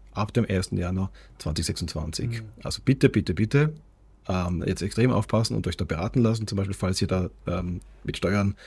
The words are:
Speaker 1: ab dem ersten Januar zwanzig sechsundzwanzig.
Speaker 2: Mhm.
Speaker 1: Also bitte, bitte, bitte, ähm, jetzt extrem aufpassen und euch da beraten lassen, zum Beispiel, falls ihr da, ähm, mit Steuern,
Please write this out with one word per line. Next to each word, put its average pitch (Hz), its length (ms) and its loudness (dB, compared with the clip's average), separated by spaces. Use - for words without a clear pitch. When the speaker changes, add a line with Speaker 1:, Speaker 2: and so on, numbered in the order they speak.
Speaker 1:
ab 107 220 -4
dem 117 100 4
ersten 95 320 0
Januar 92 360 -2
zwanzig 80 280 -2
sechsundzwanzig. 87 760 -4
Speaker 2:
Mhm. 110 40 -12
Speaker 1:
Also - 200 -6
bitte, 135 240 6
bitte, 98 240 2
bitte, 139 420 2
ähm, 90 380 0
jetzt - 160 -2
extrem 117 300 2
aufpassen 113 420 0
und 104 140 -2
euch - 80 -2
da - 80 -4
beraten - 360 0
lassen, 110 280 2
zum 101 80 -2
Beispiel, 98 180 -2
falls 95 260 0
ihr 101 60 2
da, 92 240 0
ähm, 90 340 -2
mit - 140 -6
Steuern, 101 400 2